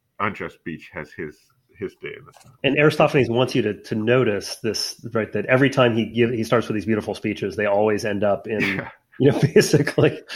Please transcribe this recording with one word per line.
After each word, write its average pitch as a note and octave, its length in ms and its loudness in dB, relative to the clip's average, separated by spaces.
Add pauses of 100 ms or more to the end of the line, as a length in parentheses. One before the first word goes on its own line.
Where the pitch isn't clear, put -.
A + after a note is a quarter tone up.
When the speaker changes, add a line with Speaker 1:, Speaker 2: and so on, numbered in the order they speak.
(200)
Speaker 1:
unjust F#2+ 360 -6
speech D#2 380 -14
has D#2+ 180 -12
his, D2+ 240 -12 (420)
his F#2+ 180 -10
day - 220 -14
in - 80 -20
the - 160 -20
sun. - 100 -20 (120)
Speaker 2:
And C#3 160 0
Aristophanes D3 500 2
wants B2+ 260 0
you B2 80 0
to, G#2+ 100 -2 (100)
to - 120 -8
notice A2 640 0
this, - 460 -8 (100)
right, G#2+ 200 -2
that G#2 140 -4
every C3 220 4
time B2 260 2
he A2+ 100 0
give, A#2 260 0
he A2+ 120 -2
starts A2+ 240 0
with A2 80 -4
these F#2+ 100 -4
beautiful G#2 300 -2
speeches, G2+ 400 -6
they G#2 120 -2
always G#2 380 2
end G2+ 180 -2
up G2+ 240 0
in, G#2+ 140 -2
Speaker 1:
Yeah. G2 280 -4 (300)
Speaker 2:
you C3 120 6
know, D4 80 0
<laughs> - 140 2
basically, - 680 4 (160)